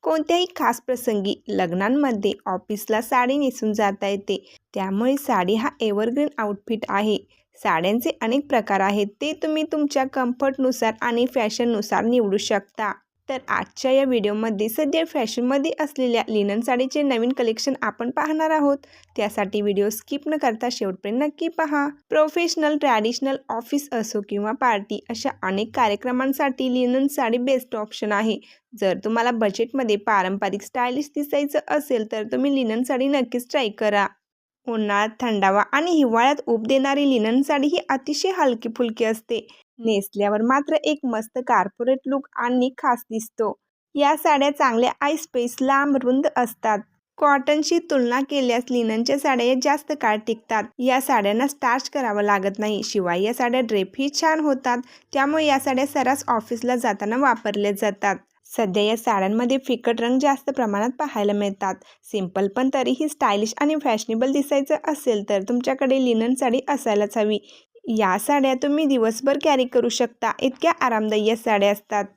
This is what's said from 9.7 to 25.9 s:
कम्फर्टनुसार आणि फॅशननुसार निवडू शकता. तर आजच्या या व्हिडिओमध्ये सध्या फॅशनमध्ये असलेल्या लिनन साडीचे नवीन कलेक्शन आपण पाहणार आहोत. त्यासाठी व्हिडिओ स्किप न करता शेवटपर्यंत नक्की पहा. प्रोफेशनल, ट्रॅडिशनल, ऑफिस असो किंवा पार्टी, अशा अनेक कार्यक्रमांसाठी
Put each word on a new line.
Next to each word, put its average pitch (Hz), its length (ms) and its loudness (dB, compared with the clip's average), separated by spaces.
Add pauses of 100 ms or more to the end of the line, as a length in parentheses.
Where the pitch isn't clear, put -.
कम्फर्टनुसार 254 880 0
आणि 240 340 0
फॅशननुसार 214 720 0
निवडू 220 320 2
शकता. 202 560 -4 (360)
तर 262 100 -6 (100)
आजच्या 190 420 -2
या 269 140 4
व्हिडिओमध्ये 214 640 0
सध्या 311 360 0
फॅशनमध्ये 262 760 -2
असलेल्या 254 480 0
लिनन 208 320 0
साडीचे 262 420 0
नवीन 247 300 0
कलेक्शन 240 400 -2 (100)
आपण 233 280 -4
पाहणार 311 400 -2
आहोत. 285 260 2 (400)
त्यासाठी 208 440 -2
व्हिडिओ 202 280 2
स्किप 247 400 -6
न 311 80 -2
करता 233 360 -2
शेवटपर्यंत 202 500 -4
नक्की 302 260 -4
पहा. 302 400 -2 (200)
प्रोफेशनल, 311 680 2
ट्रॅडिशनल, 262 600 0 (120)
ऑफिस 240 440 -6
असो 220 360 -4
किंवा 208 240 -4
पार्टी, 214 580 -2
अशा 233 200 -4 (120)
अनेक 196 340 -2
कार्यक्रमांसाठी 254 1000 0